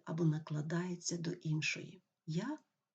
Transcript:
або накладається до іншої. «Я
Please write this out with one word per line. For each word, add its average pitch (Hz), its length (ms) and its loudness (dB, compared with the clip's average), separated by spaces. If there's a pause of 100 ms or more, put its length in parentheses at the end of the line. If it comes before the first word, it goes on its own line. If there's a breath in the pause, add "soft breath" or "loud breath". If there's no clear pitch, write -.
або 170 200 2
накладається 160 920 0
до 165 140 -2
іншої. - 720 -2 (240)
«Я 214 320 0 (360)